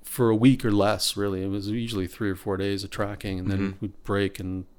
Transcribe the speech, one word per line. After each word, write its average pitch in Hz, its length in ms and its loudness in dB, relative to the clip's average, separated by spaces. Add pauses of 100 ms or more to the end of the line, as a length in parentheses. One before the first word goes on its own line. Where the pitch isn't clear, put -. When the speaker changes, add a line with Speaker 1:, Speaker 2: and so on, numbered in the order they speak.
Speaker 1:
for 120 240 2
a 113 80 6
week 123 280 6
or 117 60 4
less, 101 460 2
really. 101 260 -2
It 98 60 -4
was 101 200 -4
usually 113 380 -2
three 104 240 -4
or 95 60 -2
four 98 220 -4
days 98 260 -2
of 98 60 -10
tracking, 101 480 -4
and 90 120 -2
then 98 80 0
Speaker 2:
Mm-hmm. 98 220 -2
Speaker 1:
we'd - 240 -8
break 101 340 0
and 92 280 -6 (120)